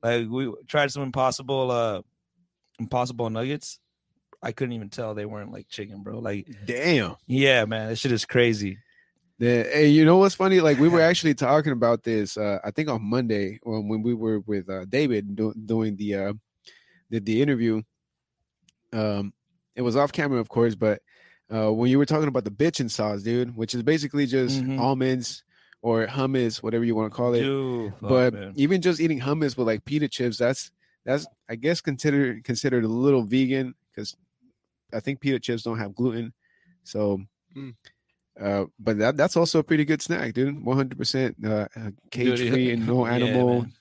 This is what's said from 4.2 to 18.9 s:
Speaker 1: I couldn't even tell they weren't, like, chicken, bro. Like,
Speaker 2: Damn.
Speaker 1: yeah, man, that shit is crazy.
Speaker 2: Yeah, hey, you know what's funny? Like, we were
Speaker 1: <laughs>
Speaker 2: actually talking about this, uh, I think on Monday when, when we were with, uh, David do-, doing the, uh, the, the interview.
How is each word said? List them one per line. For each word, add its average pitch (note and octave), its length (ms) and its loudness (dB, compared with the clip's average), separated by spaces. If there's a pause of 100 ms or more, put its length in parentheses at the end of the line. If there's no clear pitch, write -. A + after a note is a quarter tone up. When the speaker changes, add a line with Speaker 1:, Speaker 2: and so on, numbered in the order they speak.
Speaker 1:
I B2 100 -6
couldn't B2 220 -6
even G#2+ 160 -10
tell A2 240 -8
they G#2 100 -8
weren't, G#2 260 -12
like, G2+ 160 -16
chicken, G2+ 360 -14
bro. G#2 160 -10
Like, G#2 280 -8 (200)
Speaker 2:
Damn. B2 500 2 (100)
Speaker 1:
yeah, C3 380 4
man, A2 240 -4
that A2+ 80 -4
shit B2+ 160 0
is A2 140 -2
crazy. G#2+ 540 2 (580)
Speaker 2:
Yeah, A#2+ 240 4
hey, D3 260 4
you D3+ 160 10
know E3+ 140 10
what's F#3+ 160 6
funny? F#3+ 260 4
Like, D3+ 180 4
we D#3 120 6
were E3+ 100 6
Speaker 1:
<laughs> - 0 -
Speaker 2:
actually E3 320 4
talking C#3+ 400 2
about A#2 320 2
this, G#2+ 320 -2
uh, G#2 260 -2
I G#2 80 -8
think D3+ 200 -4
on A2+ 120 -2
Monday G#2+ 600 -2
when, A2 260 -4
when A2 140 -2
we A#2+ 100 0
were A2 280 -2
with, G2 280 -6
uh, F#2+ 160 -8
David G#2 500 0
do-, G#2+ 200 -2 (100)
doing A2 320 0
the, G#2 200 -4
uh, G2 160 -2 (760)
the, A2+ 120 -4
the A2 200 0
interview. A#2 400 2 (1120)